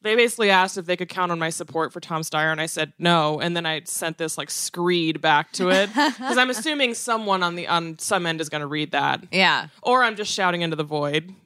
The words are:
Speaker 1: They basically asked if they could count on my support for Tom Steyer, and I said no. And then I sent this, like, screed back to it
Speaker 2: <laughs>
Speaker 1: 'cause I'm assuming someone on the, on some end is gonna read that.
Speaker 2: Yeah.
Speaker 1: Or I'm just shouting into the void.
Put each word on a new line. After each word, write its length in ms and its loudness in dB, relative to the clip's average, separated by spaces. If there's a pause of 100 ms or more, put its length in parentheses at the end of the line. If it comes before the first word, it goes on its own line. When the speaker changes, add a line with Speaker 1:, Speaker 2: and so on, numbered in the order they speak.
Speaker 1:
They 140 0
basically 340 4
asked 280 4
if 80 -8
they 100 0
could 140 -6
count 240 -2
on 60 -2
my 100 -2
support 420 -4
for 80 -12
Tom 220 -6
Steyer, 320 0
and 80 -4
I 60 -4
said 300 -4
no. 440 2
And 160 -2
then 80 -4
I 180 -4
sent 340 -6
this, 200 -4
like, 120 -8
screed 680 -2
back 340 2
to 160 0
it 240 4
Speaker 2:
<laughs> 0 -
Speaker 1:
'cause 440 0
I'm 120 4
assuming 440 0
someone 500 0
on 120 0
the, 120 -8
on 320 -2
some 260 0
end 140 -2
is 80 -4
gonna 200 -4
read 240 -4
that. 300 0 (120)
Speaker 2:
Yeah. 340 2 (140)
Speaker 1:
Or 200 4
I'm 140 2
just 160 -6
shouting 300 0
into 160 -2
the 80 -4
void. 480 -4 (120)